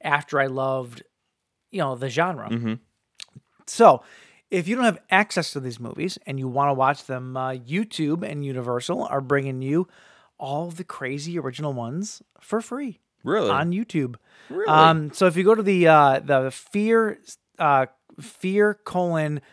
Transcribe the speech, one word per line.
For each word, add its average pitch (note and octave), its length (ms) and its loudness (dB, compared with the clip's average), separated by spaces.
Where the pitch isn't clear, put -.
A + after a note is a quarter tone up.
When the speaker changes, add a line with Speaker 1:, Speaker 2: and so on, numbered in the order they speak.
Speaker 1:
after D3 380 0
I C3+ 60 2
loved, C3 560 -4
you G3+ 100 -8
know, C3+ 160 -2
the C3 140 -6
genre. C3+ 400 -2
Speaker 2:
Mm-hmm. A2+ 240 -4
Speaker 1:
So, F3 360 6
if F3+ 180 -2
you A#3+ 80 -2
don't B3+ 80 -2
have G#3 160 0
access F#3+ 420 0
to C#3+ 80 -8
these A#2+ 200 -10
movies B2 460 -8
and C3+ 120 -6
you C3 80 -6
wanna C#3 280 0
watch C3+ 320 0
them, B2+ 300 -10
uh, C3 160 -6
YouTube D#3 680 -4
and D3 220 -8
Universal B2+ 600 -4
are C#3 180 -4
bringing C3+ 400 -2
you D3+ 260 -2
all D3 320 -6
the E3+ 140 -14
crazy C#3+ 540 -8
original C#3 340 -6
ones C3 500 -8
for A3 200 -4
free B3 400 -10
Speaker 2:
Really? D#3+ 260 0
Speaker 1:
on D#3 220 0
YouTube. D#3 440 -4
Speaker 2:
Really? C4+ 160 -4
Speaker 1:
Um, D#3 460 6
so F#3+ 140 2
if E3+ 100 2
you F#3 80 0
go A3 100 8
to A3 80 0
the, F#3 260 4
uh, D3 320 8
the C3+ 300 0
Fear, A3 680 -2
uh, C#3 280 4
Fear G3+ 540 0
colon D#3+ 560 -2